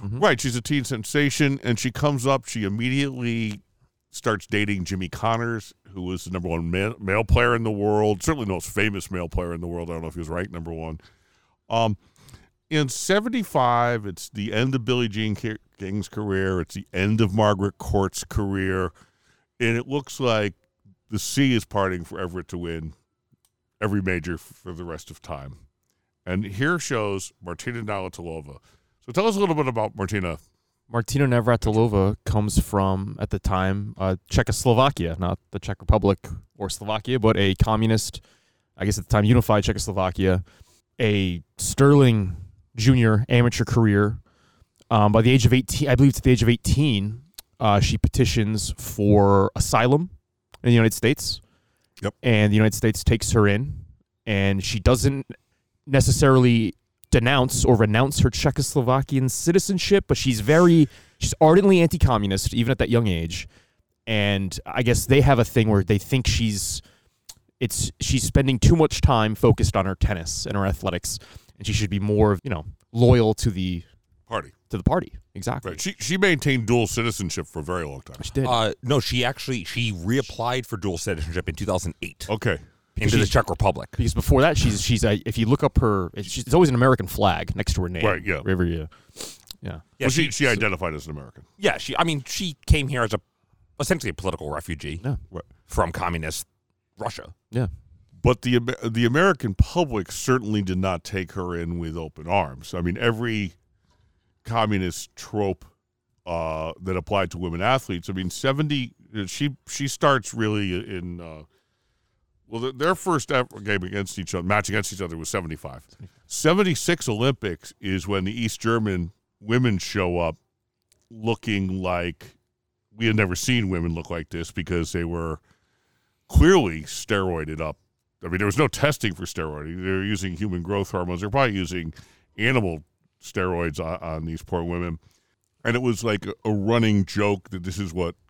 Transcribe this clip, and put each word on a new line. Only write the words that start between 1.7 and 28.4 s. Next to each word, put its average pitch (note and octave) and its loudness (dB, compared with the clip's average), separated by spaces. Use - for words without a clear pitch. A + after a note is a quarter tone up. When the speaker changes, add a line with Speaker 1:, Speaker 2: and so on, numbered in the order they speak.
Speaker 2:
she C3 -2
comes C#3 -2
up, C3+ 0
she A2+ -6
immediately A#2 -4
starts G#2+ -4
dating G#2 -2
Jimmy F#2 -6
Connors, A2+ -4
who F#2 -10
was F#2 -6
the - -12
number F2+ -6
one E2 -2
ma-, G2 -2
male G2+ -2
player A#2+ 4
in A#2 -2
the A2 -2
world, G#2 0
certainly D3 -2
the G2 -2
most F2 -6
famous G2 -2
male F2+ -6
player F2 -4
in E2+ -8
the F2 -8
world. E2+ -8
I E2+ -8
don't E2 -8
know E2 -8
if E2 -10
he F2 -10
was D#2+ -8
ranked F2 -6
number E2 -10
one. D#2+ -10
Um, A2+ 0
in D3+ 0
seventy-five, B2 0
it's F#2 -12
the G2+ -6
end C3 0
of A#2+ -4
Billie B2 0
Jean G#2+ -4
Ki-, G#2+ -6
King's G2 -6
career. F#2+ -2
It's - -10
the G2 -10
end G#2 2
of G2 2
Margaret G2+ 2
Court's - 0
career. F#2+ -2
And A2+ 0
it B2 -8
looks C#3 -8
like A2 0
the A2 -4
sea C3+ 0
is G#2+ -2
parting F#2 -2
for E2+ -14
Everett F2+ -8
to F2+ -8
win E2 -8
every G#2 0
major F2+ -4
f-, D#2+ -12
for - -18
the F2 -14
rest D#2+ -14
of - -20
time. C#2 -14
And F#2 -4
here C3 -2
shows G#2+ -4
Martina A2+ -10
Navratilova. E2+ -10